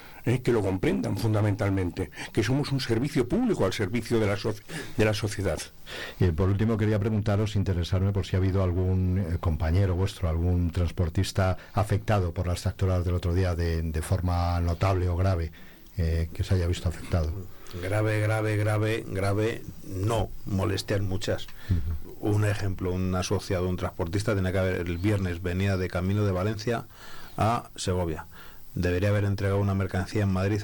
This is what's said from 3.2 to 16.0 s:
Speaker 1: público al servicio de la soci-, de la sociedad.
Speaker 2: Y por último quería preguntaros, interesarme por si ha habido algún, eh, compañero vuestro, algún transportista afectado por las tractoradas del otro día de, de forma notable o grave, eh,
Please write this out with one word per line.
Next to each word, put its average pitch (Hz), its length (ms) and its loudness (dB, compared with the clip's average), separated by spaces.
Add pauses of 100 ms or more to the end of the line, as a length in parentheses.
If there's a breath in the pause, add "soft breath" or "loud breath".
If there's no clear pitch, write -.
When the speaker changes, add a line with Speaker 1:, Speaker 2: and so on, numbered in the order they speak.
Speaker 1:
público 190 360 2
al 95 80 2
servicio 110 460 0
de 110 80 4
la 98 100 2
soci-, 107 260 -4 (340 loud breath)
de 110 80 4
la 107 100 4
sociedad. 95 440 -2 (600 loud breath)
Speaker 2:
Y 95 140 4
por 92 160 2
último 107 280 2
quería 107 220 2
preguntaros, 104 560 0
interesarme 92 560 2
por 98 160 0
si - 80 -4
ha 92 60 4
habido 95 240 2
algún, 92 600 2
eh, 82 140 -2
compañero 85 560 2
vuestro, 92 340 0
algún 85 440 2
transportista 90 840 0 (180 loud breath)
afectado 101 580 2
por 87 160 -2
las 87 140 -2
tractoradas 92 420 2
del 87 100 0
otro 85 200 0
día 90 200 2
de, 82 280 0
de 80 200 -2
forma 87 580 2
notable 90 480 2
o 87 80 0
grave, 87 360 0 (440 loud breath)
eh, 82 380 2